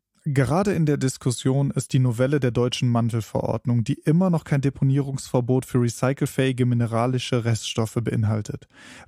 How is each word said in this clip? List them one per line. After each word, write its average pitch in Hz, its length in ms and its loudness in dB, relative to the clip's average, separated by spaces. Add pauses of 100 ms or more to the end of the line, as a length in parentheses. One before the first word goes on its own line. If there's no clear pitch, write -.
(240)
Gerade 151 480 0
in 160 140 0
der 147 120 2
Diskussion 131 760 -2
ist - 200 -6
die 139 60 4
Novelle 127 400 2
der 123 140 0
deutschen 123 360 0
Mantelverordnung, 117 920 0
die 135 120 -2
immer 175 360 2
noch 165 140 -2
kein 143 160 0
Deponierungsverbot 135 1040 0
für - 160 0
recycelfähige 131 840 0
mineralische 120 800 0
Reststoffe 113 560 -2
beinhaltet. 107 680 -2 (400)